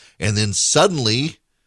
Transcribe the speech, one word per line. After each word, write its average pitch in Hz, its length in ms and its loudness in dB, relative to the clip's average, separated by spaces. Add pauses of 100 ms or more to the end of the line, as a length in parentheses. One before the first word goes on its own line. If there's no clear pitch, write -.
(180)
and 101 160 -2
then 104 200 -2
suddenly, 147 840 0 (300)